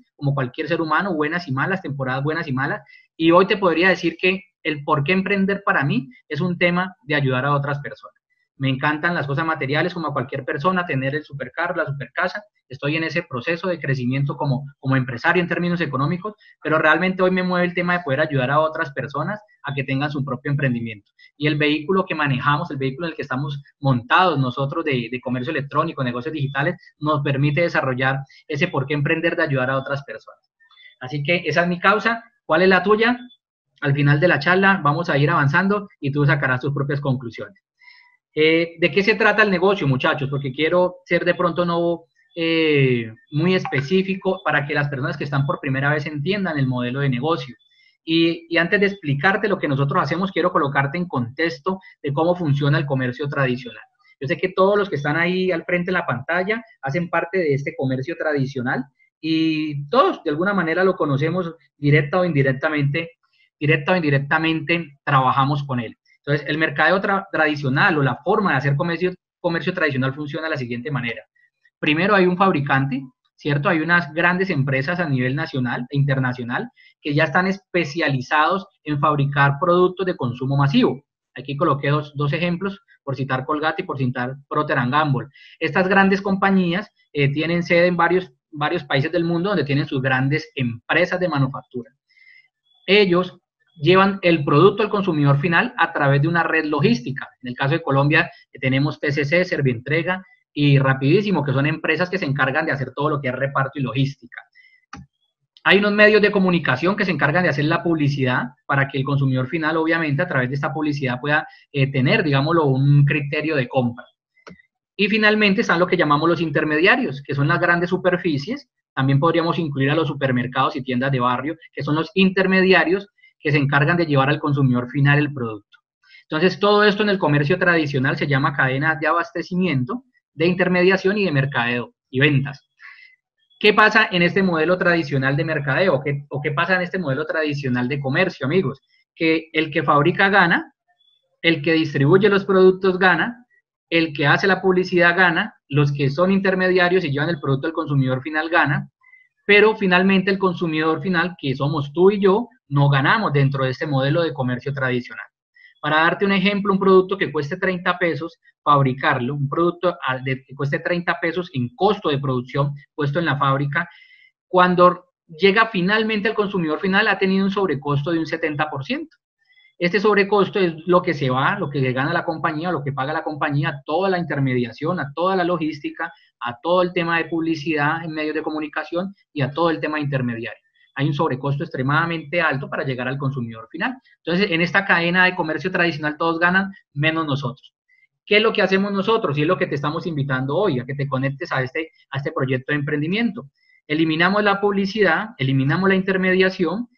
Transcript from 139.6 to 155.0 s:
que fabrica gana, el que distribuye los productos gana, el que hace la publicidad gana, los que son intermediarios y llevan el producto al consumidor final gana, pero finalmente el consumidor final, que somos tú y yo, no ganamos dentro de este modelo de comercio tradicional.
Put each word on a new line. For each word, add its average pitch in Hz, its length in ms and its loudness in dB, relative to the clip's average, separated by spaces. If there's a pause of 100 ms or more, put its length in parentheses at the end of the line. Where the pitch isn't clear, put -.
que 160 120 -2
fabrica 165 460 4
gana, 196 460 4 (640)
el 160 220 2
que 165 100 2
distribuye 160 560 4
los 196 160 2
productos 185 540 4
gana, 185 480 0 (420)
el 165 240 0
que 143 140 -2
hace 175 200 2
la 180 140 2
publicidad 180 560 2
gana, 185 380 2 (120)
los 147 260 2
que 143 180 0
son 175 200 2
intermediarios 185 760 2
y 151 60 -2
llevan 143 200 -2
el 165 100 -4
producto 139 260 -2
al 160 60 -4
consumidor 139 480 0
final 156 300 -4
gana, 147 400 0 (560)
pero 208 300 8
finalmente 190 540 4
el 196 80 0
consumidor 160 640 0
final, 175 360 -2
que 135 160 -4
somos 143 380 -4
tú 180 180 6
y 208 100 0
yo, 202 280 2 (200)
no 143 200 4
ganamos 156 440 2
dentro 139 320 2
de 131 80 0
este 156 140 -6
modelo 147 360 0
de 160 100 -2
comercio 127 400 -4
tradicional. 123 540 -4 (560)